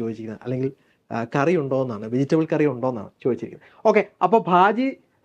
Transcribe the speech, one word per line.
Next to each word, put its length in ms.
ചോദിച്ചിരിക്കുന്നത്, 440
അല്ലെങ്കിൽ, 280
ആ, 120
കറി 220
ഉണ്ടോയെന്നാണ്, 500
വെജിറ്റബിൾ 460
കറി 140
ഉണ്ടോയെന്നാണ് 440
ചോദിച്ചിരിക്കുന്നത്. 640
ഓക്കെ, 200
അപ്പോൾ 300
ഭാജി, 440